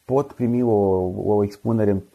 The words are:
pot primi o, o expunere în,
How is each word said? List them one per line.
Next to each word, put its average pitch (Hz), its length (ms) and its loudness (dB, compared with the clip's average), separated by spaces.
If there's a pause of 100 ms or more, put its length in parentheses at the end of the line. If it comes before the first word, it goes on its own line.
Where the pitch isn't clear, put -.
pot 139 280 -2
primi 123 300 -2
o, 98 480 2 (140)
o 104 200 2
expunere 107 460 -2
în, 98 100 0 (140)